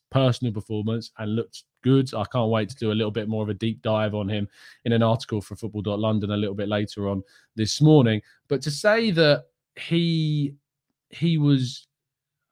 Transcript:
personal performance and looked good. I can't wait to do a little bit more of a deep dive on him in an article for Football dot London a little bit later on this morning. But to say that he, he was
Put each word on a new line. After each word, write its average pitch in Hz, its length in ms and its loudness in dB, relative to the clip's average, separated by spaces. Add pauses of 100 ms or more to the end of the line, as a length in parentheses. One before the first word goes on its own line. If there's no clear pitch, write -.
(120)
personal 127 420 0
performance 110 640 -6
and 107 180 -4
looked - 280 -6 (180)
good. 135 320 2
I 104 120 -4
can't 113 260 -2
wait 110 180 0
to - 60 -14
do 110 160 -2
a - 20 0
little 107 180 0
bit 104 180 -4
more 110 120 -2
of 107 80 -2
a 107 40 -4
deep 110 280 -4
dive 107 320 0
on 104 140 -4
him 101 220 -2 (340)
in 117 80 -2
an 117 100 4
article 113 400 0
for - 140 -14
Football 104 260 -8
dot 101 180 -2
London 107 320 0
a 104 60 0
little 104 160 -2
bit 101 140 -6
later 104 400 -4
on 98 160 -4 (320)
this 110 260 -4
morning. 131 400 6 (280)
But 139 140 -2
to 151 80 -6
say 214 400 2
that 151 340 4 (320)
he, 156 760 -2 (540)
he 165 280 0
was 139 500 0 (640)